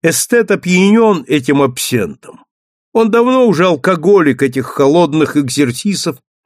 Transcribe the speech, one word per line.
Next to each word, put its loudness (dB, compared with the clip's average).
эстет -2
опьянен 2
этим 0
абсентом. -6
Он 0
давно 2
уже 2
алкоголик 2
этих -2
холодных 0
экзерсисов -4